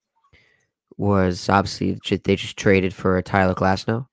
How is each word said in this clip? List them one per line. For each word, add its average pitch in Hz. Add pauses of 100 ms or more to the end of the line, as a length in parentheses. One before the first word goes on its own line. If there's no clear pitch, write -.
(960)
was 95
obviously 95
ju-, -
they -
just -
traded 95
for 92
Tyler 92
Glasnow. 98